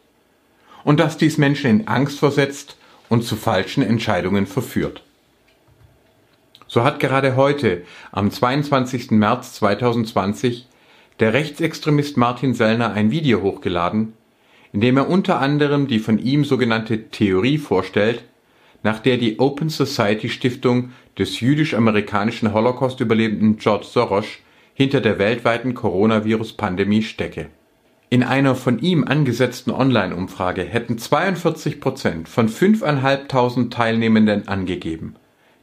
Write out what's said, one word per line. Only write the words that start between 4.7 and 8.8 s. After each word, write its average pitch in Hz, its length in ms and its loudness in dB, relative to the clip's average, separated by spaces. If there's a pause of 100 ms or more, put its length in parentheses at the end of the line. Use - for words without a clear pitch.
So 120 160 0
hat 147 160 -2
gerade 131 340 0
heute, 131 480 2 (300)
am 101 180 0
zweiundzwanzigsten 127 880 0